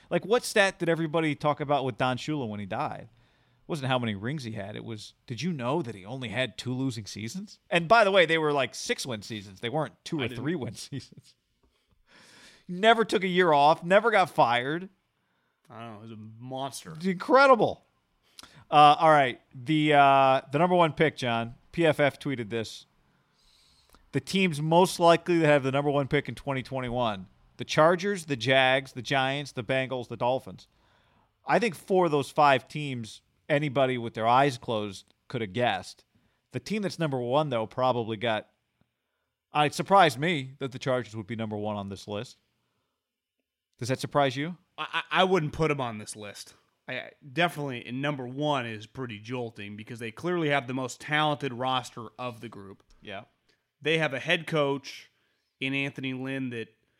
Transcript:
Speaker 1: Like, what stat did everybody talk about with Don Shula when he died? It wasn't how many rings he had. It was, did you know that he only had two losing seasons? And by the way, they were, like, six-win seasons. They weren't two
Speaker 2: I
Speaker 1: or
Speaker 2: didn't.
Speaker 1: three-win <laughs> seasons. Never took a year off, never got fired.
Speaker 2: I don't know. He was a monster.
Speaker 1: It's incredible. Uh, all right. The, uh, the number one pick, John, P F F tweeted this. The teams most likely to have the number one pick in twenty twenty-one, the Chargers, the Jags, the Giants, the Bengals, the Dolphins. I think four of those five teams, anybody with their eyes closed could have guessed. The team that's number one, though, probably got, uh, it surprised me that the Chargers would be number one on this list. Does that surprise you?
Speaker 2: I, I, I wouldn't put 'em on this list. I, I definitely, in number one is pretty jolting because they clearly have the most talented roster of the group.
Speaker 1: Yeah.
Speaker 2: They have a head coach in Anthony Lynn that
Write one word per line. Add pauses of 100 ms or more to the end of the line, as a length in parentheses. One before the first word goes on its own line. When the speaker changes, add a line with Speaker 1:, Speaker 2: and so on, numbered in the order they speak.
Speaker 1:
Like,
what
stat
did
everybody
talk
about
with
Don
Shula
when
he
died?
It
wasn't
how
many
rings
he
had.
It
was, (140)
did
you
know
that
he
only
had
two
losing
seasons? (100)
And
by
the
way,
they
were,
like,
six-win
seasons.
They
weren't (100)
two
Speaker 2:
I
Speaker 1:
or
Speaker 2:
didn't.
Speaker 1:
three-win
<laughs>
seasons. (1400)
Never
took
a
year
off,
never
got
fired. (840)
Speaker 2:
I
don't
know.
He
was
a
monster.
Speaker 1:
It's
incredible. (840)
Uh,
all
right. (160)
The,
uh, (100)
the
number
one
pick,
John, (160)
P
F
F
tweeted
this. (1300)
The
teams
most
likely
to
have
the
number
one
pick
in
twenty
twenty-one, (320)
the
Chargers,
the
Jags,
the
Giants,
the
Bengals,
the
Dolphins. (800)
I
think
four
of
those
five
teams, (280)
anybody
with
their
eyes
closed (220)
could
have
guessed. (480)
The
team
that's
number
one,
though,
probably
got, (1080)
uh,
it
surprised
me
that
the
Chargers
would
be
number
one
on
this
list. (1400)
Does
that
surprise
you? (200)
Speaker 2:
I,
I,
I
wouldn't
put
'em
on
this
list. (340)
I,
I (220)
definitely,
in
number
one
is
pretty
jolting
because
they
clearly
have
the
most
talented
roster (100)
of
the
group. (180)
Speaker 1:
Yeah. (600)
Speaker 2:
They
have
a
head
coach (520)
in
Anthony
Lynn
that (320)